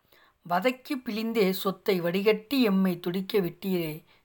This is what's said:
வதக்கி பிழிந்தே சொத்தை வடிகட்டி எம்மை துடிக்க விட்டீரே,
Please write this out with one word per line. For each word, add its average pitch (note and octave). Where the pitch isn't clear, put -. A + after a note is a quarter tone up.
வதக்கி B3+
பிழிந்தே A3+
சொத்தை F#3+
வடிகட்டி G#3+
எம்மை F#3+
துடிக்க F#3+
விட்டீரே, E3+